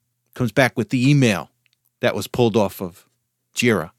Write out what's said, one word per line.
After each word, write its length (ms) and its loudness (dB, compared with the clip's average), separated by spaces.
Comes 160 -4
back 260 0
with 120 -4
the 200 2
email 400 2
that 140 0
was 120 -8
pulled 280 0
off 260 -2
of 280 -14
Jira. 440 -2